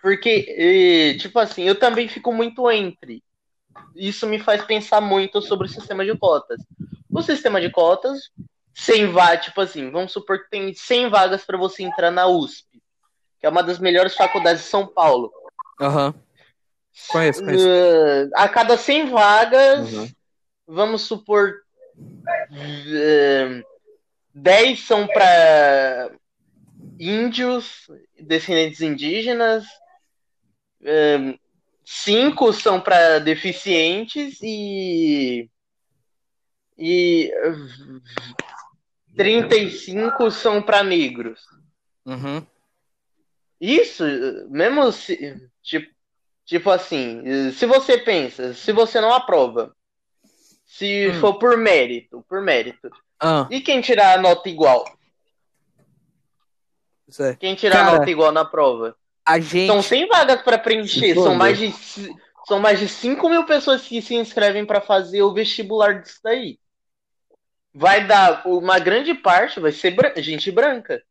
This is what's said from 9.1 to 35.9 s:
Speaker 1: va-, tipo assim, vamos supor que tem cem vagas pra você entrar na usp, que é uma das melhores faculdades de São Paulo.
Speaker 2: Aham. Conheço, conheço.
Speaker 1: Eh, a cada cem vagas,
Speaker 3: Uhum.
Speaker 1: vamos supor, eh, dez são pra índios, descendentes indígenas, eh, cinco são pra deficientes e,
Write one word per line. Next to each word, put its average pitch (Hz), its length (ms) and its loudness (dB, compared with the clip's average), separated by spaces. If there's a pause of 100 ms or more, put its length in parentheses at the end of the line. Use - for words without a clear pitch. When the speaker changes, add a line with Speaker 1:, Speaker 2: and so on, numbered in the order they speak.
Speaker 1:
va-, 170 260 6
tipo - 240 -8
assim, 151 300 -6
vamos 180 220 -6
supor 196 300 -6
que - 80 -20
tem 196 240 -8
cem 247 340 -2
vagas 196 360 2
pra 190 140 -8
você 185 240 -6
entrar 175 280 -2
na 180 160 0
usp, 175 400 -2 (760)
que 147 60 -2
é - 20 2
uma 170 140 0
das 175 160 -4
melhores 180 360 2
faculdades 180 480 0
de - 60 -18
São 202 180 -2
Paulo. 135 460 0 (480)
Speaker 2:
Aham. 143 340 0 (920)
Conheço, 165 340 0
conheço. 185 260 2
Speaker 1:
Eh, 160 680 4
a 196 140 2
cada 233 280 2
cem 294 320 -2
vagas, 233 840 4
Speaker 3:
Uhum. 214 160 -10 (580)
Speaker 1:
vamos 208 360 -4
supor, 202 520 -2 (1000)
eh, 143 1120 0 (720)
dez 202 520 2
são 208 220 0
pra 147 1040 4 (880)
índios, 240 880 -6 (320)
descendentes 160 600 -2
indígenas, 220 840 -4 (1160)
eh, 147 560 0 (460)
cinco 233 680 0
são 196 280 0
pra 170 400 4
deficientes 185 1200 -4
e, 170 1040 -4 (1300)